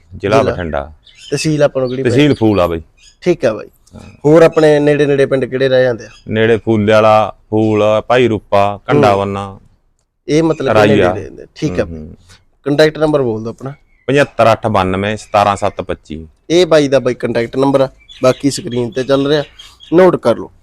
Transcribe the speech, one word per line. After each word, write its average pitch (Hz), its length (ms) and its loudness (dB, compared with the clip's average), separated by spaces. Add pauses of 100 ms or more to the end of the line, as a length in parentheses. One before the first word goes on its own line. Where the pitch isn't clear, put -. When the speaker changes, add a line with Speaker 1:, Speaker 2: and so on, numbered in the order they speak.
(160)
Speaker 1:
ਜ਼ਿਲ੍ਹਾ 101 220 -2
Speaker 2:
ਜ਼ਿਲ੍ਹਾ। 117 160 0
Speaker 1:
ਬਠਿੰਡਾ। 76 380 -8 (400)
Speaker 2:
ਤਹਿਸੀਲ 147 320 -2
ਆਪਾਂ 139 180 0
ਨੂੰ 127 80 -4
ਕਿਹੜੀ 127 140 -6
ਬਾਈ? 120 80 2
Speaker 1:
ਤਹਿਸੀਲ 139 240 2
ਫੂਲ 107 240 2
ਆ 87 80 2
ਬਾਈ। 82 140 -4 (400)
Speaker 2:
ਠੀਕ 165 240 -2
ਆ 113 80 0
ਬਾਈ। - 140 -12 (280)
Speaker 1:
ਹਾਂ। - 60 -20 (240)
Speaker 2:
ਹੋਰ 160 160 6
ਆਪਣੇ 156 380 4
ਨੇੜੇ 147 260 2
ਨੇੜੇ 139 200 2
ਪਿੰਡ 135 200 -2
ਕਿਹੜੇ 131 240 -2
ਰਹਿ 127 140 2
ਜਾਂਦੇ 113 220 -2
ਆ? 110 40 -20 (200)
Speaker 1:
ਨੇੜੇ 113 280 2
ਫੂਲੇ 107 360 0
ਵਾਲਾ, 107 400 4 (160)
ਫੂਲ, 107 340 0 (240)
ਭਾਈ 123 200 2
ਰੂਪਾ, 101 440 0
Speaker 2:
ਹੂੰ। 101 160 -14
Speaker 1:
ਕੰਡਾਵੰਨਾ, 98 720 0 (680)
Speaker 2:
ਇਹ 151 160 2
ਮਤਲਬ 151 240 -2
ਕਿ 113 60 0
Speaker 1:
ਰਾਈਆ। 104 400 2
Speaker 2:
ਨੇੜੇ 98 80 -8
ਰਹਿੰਦੇ - 220 -18
ਆ। - 20 -20 (100)
ਠੀਕ 175 240 -6
ਆ। 107 40 -4
Speaker 1:
ਹੂੰ, 82 140 -10
ਹੂੰ। 78 180 -18 (480)
Speaker 2:
ਕੰਟੈਕਟ 151 340 0
ਨੰਬਰ 151 240 0
ਬੋਲ 110 220 -4
ਦਿਓ 113 80 -10
ਆਪਣਾ। 131 220 -14 (340)
Speaker 1:
ਪਚੱਤਰ 131 440 2
ਅੱਠ 110 160 -2
ਬਾਨਵੇਂ 98 500 -2
ਸਤਾਰਾਂ 101 380 0
ਸੱਤ 95 260 -6
ਪੱਚੀ। 80 460 -12 (220)
Speaker 2:
ਇਹ 175 160 2
ਬਾਈ 156 220 2
ਦਾ 135 120 2
ਬਾਈ 123 140 -2
ਕੰਟੈਕਟ 117 440 -4
ਨੰਬਰ 135 240 2
ਆ, 131 80 0 (340)
ਬਾਕੀ 135 280 0
ਸਕਰੀਨ 120 400 -6
ਤੇ 131 120 -6
ਚੱਲ 139 240 0
ਰਿਹਾ, 143 160 0 (500)
ਨੋਟ 175 220 4
ਕਰ 117 200 -2
ਲਓ। 95 160 -14 (120)